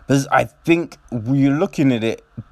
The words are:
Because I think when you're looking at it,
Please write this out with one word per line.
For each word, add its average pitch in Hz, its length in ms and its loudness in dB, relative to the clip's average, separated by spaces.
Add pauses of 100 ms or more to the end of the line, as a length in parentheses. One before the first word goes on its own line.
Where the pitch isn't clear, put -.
Because 139 220 0
I 127 160 2
think 165 520 -2 (140)
when 120 240 -4
you're 139 240 2
looking 165 340 0
at 110 100 -2
it, 113 220 -4 (280)